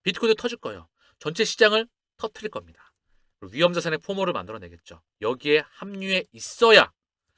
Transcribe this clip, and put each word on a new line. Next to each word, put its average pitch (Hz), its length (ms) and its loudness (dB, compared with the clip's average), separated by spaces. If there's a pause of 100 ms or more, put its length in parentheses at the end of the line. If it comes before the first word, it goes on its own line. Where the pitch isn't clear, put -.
비트코인도 220 320 0
터질 233 240 -8
거예요. 98 300 -14 (300)
전체 160 260 -4
시장을 220 440 2 (300)
터뜨릴 214 320 -10
겁니다. - 420 -16 (460)
그리고 98 160 -18
위험자산의 165 440 0
포모를 190 340 -4
만들어내겠죠. 90 720 -14 (180)
여기에 143 480 0
합류해 190 640 -6
있어야 220 580 4 (480)